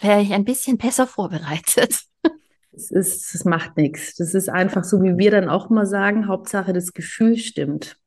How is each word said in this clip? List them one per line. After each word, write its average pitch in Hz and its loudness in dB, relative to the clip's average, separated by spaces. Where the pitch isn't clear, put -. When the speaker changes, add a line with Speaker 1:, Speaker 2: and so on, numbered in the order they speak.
Speaker 1:
wäre 208 4
ich 202 0
ein 202 0
bisschen 254 0
besser 254 2
vorbereitet. - -2
<laughs> 320 4
Speaker 2:
Es - -16
ist, - -2
es - -8
macht - -2
nix. - -2
Das 170 -6
ist 190 0
einfach 185 0
so, 196 2
wie 185 2
wir 202 4
dann 196 2
auch - -2
immer 214 4
sagen, 202 0
Hauptsache 190 -4
das 180 -4
Gefühl 226 0
stimmt. 147 -6